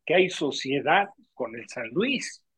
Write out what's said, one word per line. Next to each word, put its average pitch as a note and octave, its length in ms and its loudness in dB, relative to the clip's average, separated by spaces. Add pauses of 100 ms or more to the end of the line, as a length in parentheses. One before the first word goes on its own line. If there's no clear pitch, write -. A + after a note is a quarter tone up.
que D#3+ 100 2
hay F#3 140 6
sociedad C#3+ 800 0 (240)
con A#2 220 -8
el A2+ 120 -14
San A2+ 220 -10
Luis. A3 520 -2 (160)